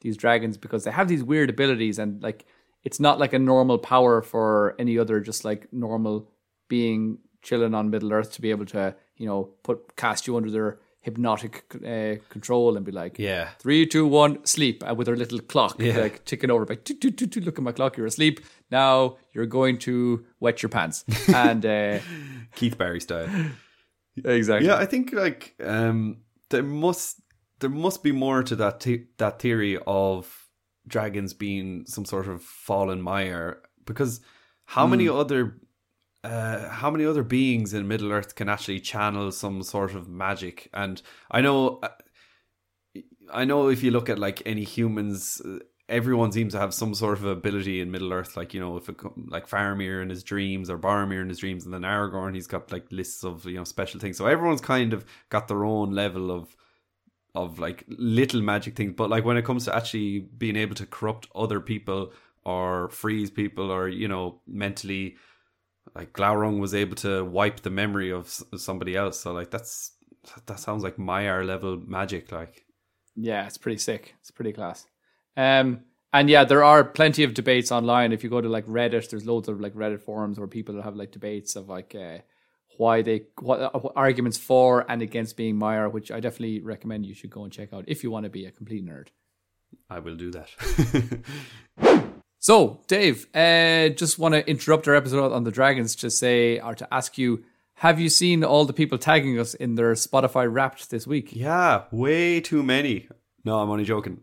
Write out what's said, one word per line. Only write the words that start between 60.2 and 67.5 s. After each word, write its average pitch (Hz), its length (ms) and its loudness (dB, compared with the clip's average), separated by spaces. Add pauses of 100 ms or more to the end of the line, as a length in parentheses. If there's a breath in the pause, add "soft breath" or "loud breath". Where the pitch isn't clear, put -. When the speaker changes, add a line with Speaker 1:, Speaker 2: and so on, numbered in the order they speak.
Speaker 2:
being 110 360 -6
able 107 200 -4
to 98 100 -10
corrupt 110 480 -8
other 104 260 -2
people 98 520 -6 (320 soft breath)
or 90 440 -4
freeze 107 420 -4
people 98 400 -6
or, 92 180 -4
you 98 200 -6
know, 92 380 -6
mentally, 98 720 -8 (800 soft breath)
like, 85 180 -16
Glaurung 104 480 0
was 98 140 -4
able 98 220 -2
to 95 280 -4
wipe 101 360 -2